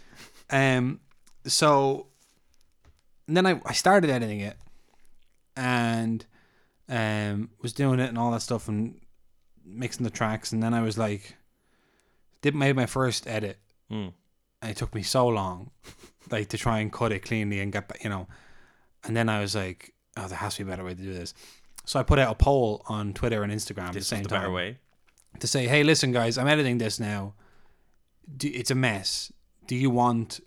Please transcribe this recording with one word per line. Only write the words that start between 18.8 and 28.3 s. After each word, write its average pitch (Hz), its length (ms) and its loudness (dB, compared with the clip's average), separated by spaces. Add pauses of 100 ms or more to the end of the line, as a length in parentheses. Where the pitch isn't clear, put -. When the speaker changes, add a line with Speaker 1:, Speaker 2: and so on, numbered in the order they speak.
Speaker 1:
and 113 120 -2
then 113 140 2
I 107 120 2
was 101 140 -2
like, 92 380 -8 (240)
"Oh, 95 100 -10
there 92 120 -10
has 104 160 -6
to 101 80 -8
be 95 40 -8
a 95 40 -6
better 92 120 -8
way 90 120 -10
to 90 60 -14
do 95 120 -10
this." 87 220 -12 (500)
So - 140 -2
I 123 40 2
put 147 140 4
out 131 140 4
a 220 40 -6
poll 123 520 4
on 104 260 -4
Twitter 113 300 0
and 101 100 -2
Instagram 95 360 -6
at 90 40 -6
Speaker 2:
This 95 160 -6
Speaker 1:
the 113 60 -2
same 104 60 -4
Speaker 2:
was 98 60 -4
the 95 60 -4
better 95 140 0
Speaker 1:
time 92 80 -2
Speaker 2:
way. 92 220 -6 (640)
Speaker 1:
to 127 60 -4
say, 127 220 0
"Hey, 147 160 4
listen, 147 280 4
guys, 117 280 0
I'm 131 80 0
editing 139 320 2
this 110 200 -2
now. 104 360 -6 (1000)